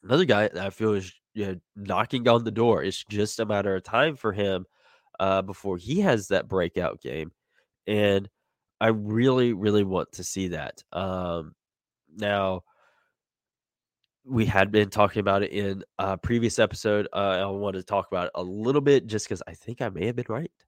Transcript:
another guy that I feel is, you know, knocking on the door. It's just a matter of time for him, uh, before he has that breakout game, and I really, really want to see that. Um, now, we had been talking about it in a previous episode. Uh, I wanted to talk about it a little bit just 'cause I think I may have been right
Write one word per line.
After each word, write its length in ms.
another 220
guy 240
that 160
I 60
feel 240
is, 180
you 120
know, 140
knocking 540
on 160
the 60
door. 320
It's 220
just 360
a 60
matter 280
of 80
time 340
for 160
him, 340
uh, 240
before 340
he 240
has 280
that 200
breakout 520
game, 320
and 420
I 80
really, 680
really 300
want 280
to 120
see 240
that. 340
Um, 600
now, 480
we 200
had 260
been 200
talking 300
about 220
it 100
in 320
a 200
previous 400
episode. 540
Uh, 280
I 60
wanted 320
to 60
talk 240
about 180
it 80
a 80
little 380
bit 260
just 220
'cause 180
I 80
think 260
I 80
may 180
have 100
been 120
right 220